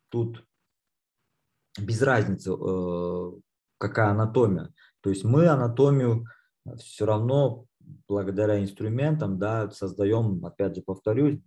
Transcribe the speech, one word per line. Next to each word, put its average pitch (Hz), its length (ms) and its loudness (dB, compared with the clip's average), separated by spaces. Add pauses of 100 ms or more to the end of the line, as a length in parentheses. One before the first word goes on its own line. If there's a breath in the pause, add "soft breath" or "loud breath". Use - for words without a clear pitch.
тут 117 360 -6 (1300)
без 110 220 -2
разницы, 98 500 0
э, 90 800 -4 (480)
какая 104 320 0
анатомия. 107 580 2 (320 soft breath)
То 98 80 -4
есть 95 140 -4
мы 147 240 6
анатомию 123 760 4 (520 loud breath)
все - 280 -8
равно 117 600 0 (420)
благодаря 101 540 0
инструментам, 110 760 -2
да, 107 320 -2
создаем, 101 760 -2
опять 98 300 -4
же, 92 80 -10
повторюсь, 131 640 0